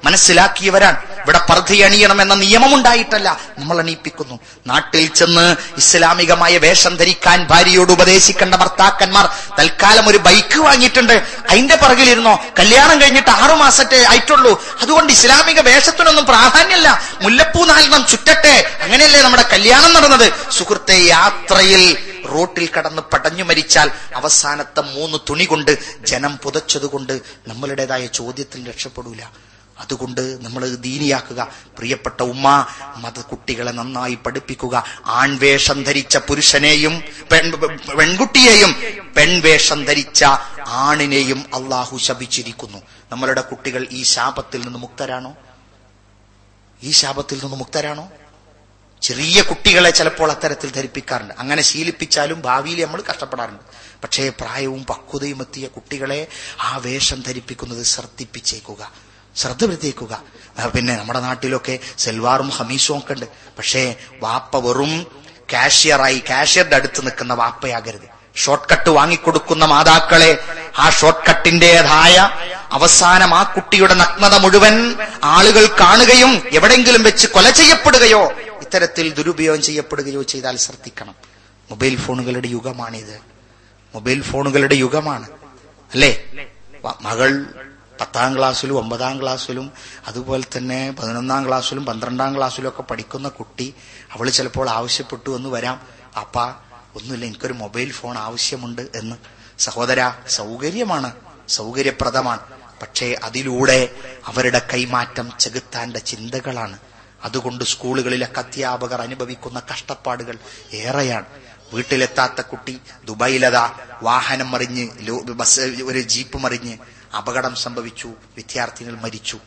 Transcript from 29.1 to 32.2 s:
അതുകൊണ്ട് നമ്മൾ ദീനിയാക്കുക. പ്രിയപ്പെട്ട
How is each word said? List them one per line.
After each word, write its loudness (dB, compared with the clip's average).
അതുകൊണ്ട് -10
നമ്മൾ -10
ദീനിയാക്കുക. -6
പ്രിയപ്പെട്ട -8